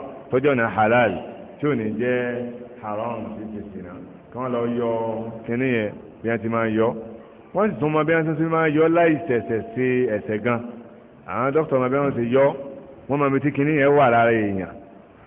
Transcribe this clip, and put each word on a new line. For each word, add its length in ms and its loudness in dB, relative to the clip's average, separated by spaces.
tọ́jú 220 2
ọ̀nà 180 2
halal 440 4
tí 120 -4
ò 60 2
ní 180 -2
jẹ́ 280 -2
haram 420 -6
sí 160 -12
ti 180 -10
sìnà. 260 -14
Kí 120 -14
wọ́n 140 -4
lọ 100 0
yọ 140 0
kinní 260 -2
yẹn 240 0
bí 140 -4
wọ́n 120 0
ti 80 -4
máa 180 0
yọ. 200 2
Wọ́n 200 0
sì 60 -4
tún 160 0
mọ 120 2
bí 100 2
wọ́n 240 2
ti 60 0
máa 240 2
yọ 200 4
láì 280 4
ṣẹ̀ṣẹ̀ 500 -2
ṣe 220 -2
ẹ̀ṣẹ̀ 340 -2
gan. 180 0
Àwọn 300 -2
dókítà 240 0
mọ 120 2
bí 80 0
wọ́n 180 0
ti 160 -2
yọ. 140 6
Wọ́n 140 -2
mọ 80 2
ibi 120 2
tí 120 0
kinní 240 0
yẹn 160 4
wà 180 6
lára 220 6
èèyàn. 400 0